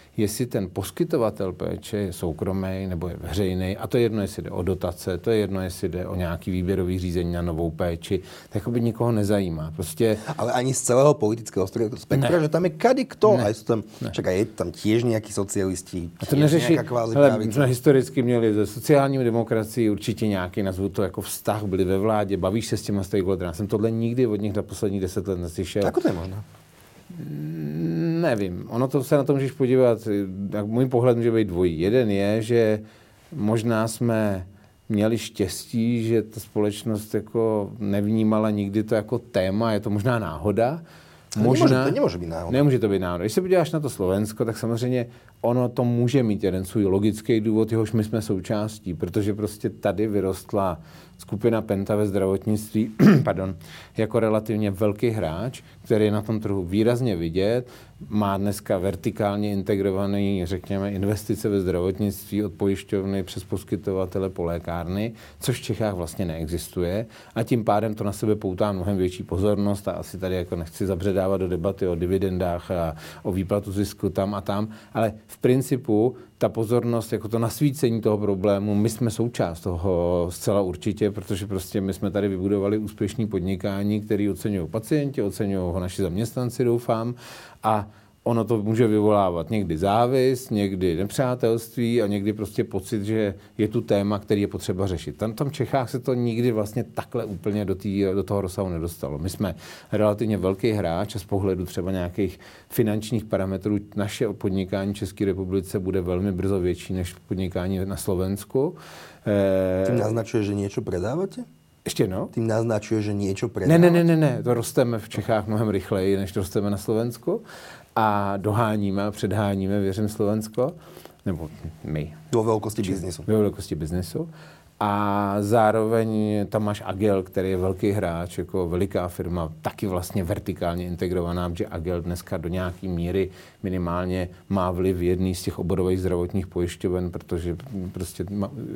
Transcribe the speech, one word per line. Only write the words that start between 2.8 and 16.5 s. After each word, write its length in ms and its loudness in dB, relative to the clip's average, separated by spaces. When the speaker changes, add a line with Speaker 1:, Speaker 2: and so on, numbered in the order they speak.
Speaker 1:
nebo 220 -4
je 80 -8
veřejný. 600 -2
A 100 -8
to 100 0
je 60 6
jedno, 180 0
jestli 220 -4
jde 80 -8
o 120 -4
dotace, 540 -2
to 140 -2
je 60 4
jedno, 240 0
jestli 280 -4
jde 180 -4
o 80 -6
nějaký 360 -2
výběrový 480 0
řízení 340 -2
na 80 -2
novou 300 -2
péči. 480 -2
To 80 -4
jakoby 240 -2
nikoho 300 0
nezajímá. 640 0
Prostě 420 0
Speaker 2:
Ale 140 -2
ani 220 0
z 80 -2
celého 320 6
politického 520 0
stre-, 320 -2
spektra, 400 0
Speaker 1:
Ne. 60 6
Speaker 2:
že 60 2
tam 140 2
je 60 2
kadikto, 680 4
Speaker 1:
Ne. 60 2
Speaker 2:
a 100 4
sú 120 -10
tam, 160 2
Speaker 1:
Ne. 120 -6
Speaker 2:
však 140 -2
aj 100 2
je 80 4
tam 260 -4
tiež 320 2
nejakí 300 0
socialisti, 760 -4
Speaker 1:
A 80 -8
to 80 4
Speaker 2:
tiež 80 6
Speaker 1:
neřeší, 320 4